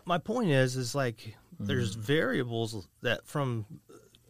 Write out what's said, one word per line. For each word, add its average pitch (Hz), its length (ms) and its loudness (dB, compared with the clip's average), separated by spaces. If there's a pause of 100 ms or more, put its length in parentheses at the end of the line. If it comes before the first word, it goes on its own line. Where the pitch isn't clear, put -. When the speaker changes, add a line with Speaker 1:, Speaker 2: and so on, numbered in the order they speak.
Speaker 1:
my 170 100 2
point 214 340 0
is, 131 260 4
is, 123 180 -4
like, 120 420 -4 (220)
there's 98 340 0
Speaker 2:
Mm-hmm. 113 100 -8
Speaker 1:
variables 117 840 0 (140)
that 120 240 0
from, 123 380 -2 (640)